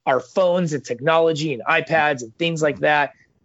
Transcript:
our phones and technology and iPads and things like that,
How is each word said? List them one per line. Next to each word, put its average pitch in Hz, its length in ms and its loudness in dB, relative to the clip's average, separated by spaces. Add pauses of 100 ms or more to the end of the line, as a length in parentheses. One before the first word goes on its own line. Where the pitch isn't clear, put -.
our 131 160 2
phones 175 520 0
and 143 120 -6
technology 156 720 0
and 113 100 -10
iPads 156 580 0
and 113 140 -16
things 165 260 -2
like 147 180 -2
that, 147 320 2 (320)